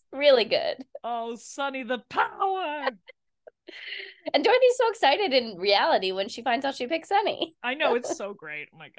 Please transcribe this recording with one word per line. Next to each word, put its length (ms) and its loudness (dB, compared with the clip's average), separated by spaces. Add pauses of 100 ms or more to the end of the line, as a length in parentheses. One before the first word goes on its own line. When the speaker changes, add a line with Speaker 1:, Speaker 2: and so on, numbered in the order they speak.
(120)
Speaker 1:
really 340 6
good. 320 -2 (260)
Speaker 2:
Oh, 320 -6
Sonny, 460 -8
the 160 -4 (100)
power. 840 -2 (1400)
Speaker 1:
And 100 2
Dorothy's 320 6
so 140 2
excited 420 2
in 260 0
reality 540 2
when 160 -4
she 140 -12
finds 220 0
out 100 -2
she 120 -6
picked 220 -4
Sonny. 540 0
Speaker 2:
I 120 -4
know, 200 2
it's 160 -2
so 220 -6
great. 400 -12
Oh 60 -20
my 200 -18